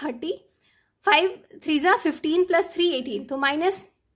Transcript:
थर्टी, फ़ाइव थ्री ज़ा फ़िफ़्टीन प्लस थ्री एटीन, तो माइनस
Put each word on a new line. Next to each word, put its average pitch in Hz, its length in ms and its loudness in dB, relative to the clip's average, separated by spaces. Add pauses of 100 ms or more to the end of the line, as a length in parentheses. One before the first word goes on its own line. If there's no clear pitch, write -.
थर्टी, 277 300 -6 (720)
फ़ाइव 370 340 2 (260)
थ्री 302 140 2
ज़ा 359 180 4
फ़िफ़्टीन 330 480 0
प्लस 370 300 0
थ्री 349 160 2
एटीन, 254 340 -4
तो 269 120 -8
माइनस 302 480 0 (320)